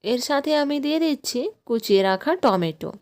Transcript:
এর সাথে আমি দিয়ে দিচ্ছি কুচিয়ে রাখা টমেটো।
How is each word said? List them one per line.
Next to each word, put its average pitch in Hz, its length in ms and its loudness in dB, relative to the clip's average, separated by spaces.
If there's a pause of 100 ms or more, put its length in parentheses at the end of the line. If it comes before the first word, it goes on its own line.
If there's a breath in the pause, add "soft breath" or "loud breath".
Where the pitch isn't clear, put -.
এর 240 160 -2
সাথে 285 360 -2
আমি 294 240 0
দিয়ে 294 200 -2
দিচ্ছি 294 400 -2 (240)
কুচিয়ে 220 380 2
রাখা 190 340 0
টমেটো। 180 540 0 (120)